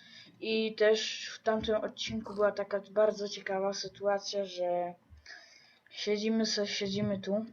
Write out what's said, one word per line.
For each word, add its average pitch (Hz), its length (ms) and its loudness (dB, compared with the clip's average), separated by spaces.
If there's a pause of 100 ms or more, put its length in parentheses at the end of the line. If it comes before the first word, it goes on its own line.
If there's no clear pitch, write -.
(420)
I 220 320 2
też 214 600 4
w - 80 -18
tamtym 220 340 2
odcinku 214 580 -4
była 202 180 4
taka 202 280 -2 (100)
bardzo 202 380 2
ciekawa 196 440 -2
sytuacja, 196 720 -2
że 175 500 -2 (960)
siedzimy 220 560 0
se, 208 200 0
siedzimy 202 540 -2
tu, 196 320 0